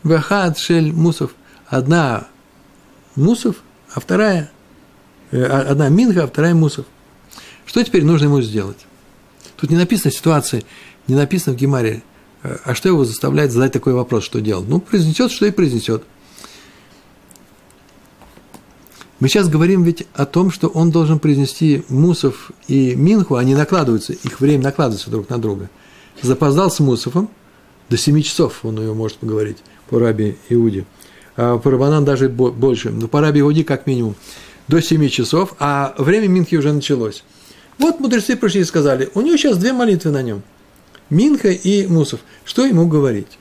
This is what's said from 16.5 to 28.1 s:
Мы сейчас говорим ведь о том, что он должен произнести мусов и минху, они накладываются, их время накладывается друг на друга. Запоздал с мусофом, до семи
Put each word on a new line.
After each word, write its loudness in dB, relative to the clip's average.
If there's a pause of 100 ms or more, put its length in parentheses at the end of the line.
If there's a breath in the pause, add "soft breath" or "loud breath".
Мы 2
сейчас 2
говорим 2
ведь -2
о -2
том, 0
что -4
он 2
должен 2
произнести 0
мусов 0 (160)
и 2
минху, 2
они 2
накладываются, 0
их -10
время 2
накладывается -4
друг -6
на -6
друга. -6 (540 loud breath)
Запоздал 2
с -6
мусофом, 0 (600 soft breath)
до 0
семи 2